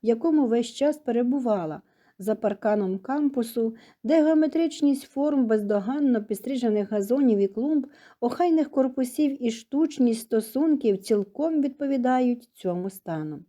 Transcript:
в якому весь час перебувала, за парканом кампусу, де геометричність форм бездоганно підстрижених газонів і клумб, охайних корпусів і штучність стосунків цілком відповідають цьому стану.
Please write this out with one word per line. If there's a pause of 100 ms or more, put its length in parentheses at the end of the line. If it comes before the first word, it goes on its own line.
в
якому
весь
час
перебувала, (380)
за
парканом
кампусу, (280)
де
геометричність
форм
бездоганно
підстрижених
газонів
і
клумб, (320)
охайних
корпусів
і
штучність
стосунків
цілком
відповідають
цьому
стану.